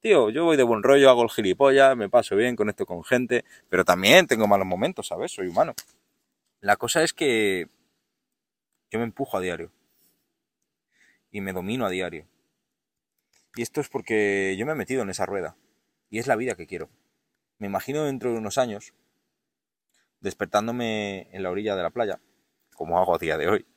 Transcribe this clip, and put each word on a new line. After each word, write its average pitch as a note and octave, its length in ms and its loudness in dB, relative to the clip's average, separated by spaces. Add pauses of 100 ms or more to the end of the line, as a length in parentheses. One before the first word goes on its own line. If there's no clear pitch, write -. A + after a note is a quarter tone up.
Tío, D3+ 300 4
yo D3+ 140 -2
voy E3 120 4
de C3 80 6
buen A2 180 0
rollo, C#3 280 8
hago A#2+ 120 6
el A2+ 80 2
gilipollas, C3+ 680 4
me G#2 120 -4
paso - 260 4
bien, A#2+ 220 0
conecto G#2 300 -4
con F2 180 -12
gente, B2 400 0 (240)
pero F2+ 160 2
también G#2 420 6
tengo A2 220 0
malos G2 180 2
momentos, G2+ 400 -6
¿sabes? F2+ 260 -8
Soy F#2+ 140 -8
humano. A#2+ 280 -2 (880)
La G2+ 160 0
cosa D#3 280 0
es E3 80 -4
que G#2+ 560 0 (1200)
yo A2 80 -6
me A#2 60 -4
empujo A#2 340 -8
a - 20 -2
diario E2+ 300 -6 (1600)
y G#2 100 -12
me F#2+ 120 -8
domino G2+ 340 -6
a F#2+ 40 -2
diario. F2 360 -8 (1300)
Y A#2+ 80 -8
esto C3 180 -8
es - 80 -8
porque G2+ 720 -2
yo A2+ 80 -6
me D3+ 60 -6
he - 20 -4
metido C3 280 -4
en G2 80 -6
esa F#2+ 140 -4
rueda F#2 320 -6 (540)
y G#2+ 80 -8
es A#2 80 -6
la B2+ 100 0
vida A#2+ 200 -4
que E2 100 -16
quiero. D#2+ 240 -12 (680)
Me G2+ 100 -10
imagino C3+ 360 -6
dentro B2+ 280 -4
de A2+ 60 -4
unos A2 200 -6
años A2 340 -4 (1300)
despertándome G#2+ 1120 -6
en F#2+ 100 -12
la F2+ 80 -4
orilla G2+ 260 -4
de F2+ 60 -4
la E2 80 -4
playa, A2 300 -6 (540)
como E2+ 240 -4
hago F2+ 160 2
a E2 40 -2
día D#2 200 -4
de D#2 100 -2
hoy G#2 180 -2 (100)